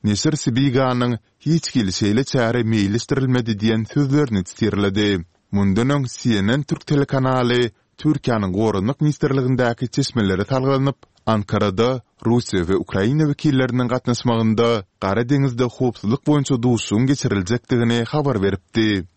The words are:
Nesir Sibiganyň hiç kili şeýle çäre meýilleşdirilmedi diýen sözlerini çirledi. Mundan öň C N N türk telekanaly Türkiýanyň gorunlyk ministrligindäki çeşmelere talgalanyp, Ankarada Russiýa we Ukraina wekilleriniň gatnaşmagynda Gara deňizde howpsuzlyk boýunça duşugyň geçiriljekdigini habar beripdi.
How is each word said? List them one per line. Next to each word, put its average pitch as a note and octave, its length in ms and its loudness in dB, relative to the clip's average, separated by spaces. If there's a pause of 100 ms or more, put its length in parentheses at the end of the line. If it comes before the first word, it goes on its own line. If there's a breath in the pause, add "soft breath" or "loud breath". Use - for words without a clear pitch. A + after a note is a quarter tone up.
Nesir G#2+ 280 0
Sibiganyň B2+ 840 0 (220)
hiç D#3 300 -2
kili G#2 200 0
şeýle G#2+ 420 0
çäre A#2+ 280 0 (120)
meýilleşdirilmedi A#2 880 0
diýen A2 240 0 (100)
sözlerini C3+ 500 0
çirledi. G2+ 800 0 (280)
Mundan G2+ 360 2
öň C#3+ 160 0 (160)
C G#2 260 0
N B2 120 0
N D3 40 -4
türk - 240 -6
telekanaly B2+ 840 0 (280)
Türkiýanyň A#2 540 0
gorunlyk G#2+ 480 0
ministrligindäki C3 880 0
çeşmelere G2+ 560 0
talgalanyp, C3+ 520 0 (300)
Ankarada A2 760 0 (220)
Russiýa A#2 420 0
we F#2+ 100 0
Ukraina G#2+ 560 0
wekilleriniň B2+ 560 0
gatnaşmagynda A#2 960 0 (160)
Gara G#2 280 0
deňizde C3+ 360 0
howpsuzlyk A#2+ 640 -2
boýunça D3 360 2
duşugyň A#2+ 440 0
geçiriljekdigini A#2 1000 0
habar C3+ 380 -2
beripdi. G2 640 -2 (100)